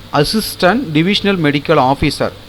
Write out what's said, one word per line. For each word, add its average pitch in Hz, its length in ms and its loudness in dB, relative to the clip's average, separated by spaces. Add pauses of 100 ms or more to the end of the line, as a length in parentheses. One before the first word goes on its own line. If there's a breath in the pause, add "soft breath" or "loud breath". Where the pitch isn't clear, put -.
(220)
அசிஸ்டன்ட் 214 640 0 (140)
டிவிஷனல் 196 480 0
மெடிக்கல் 147 360 2 (100)
ஆஃபீஸர், 139 440 -2 (140)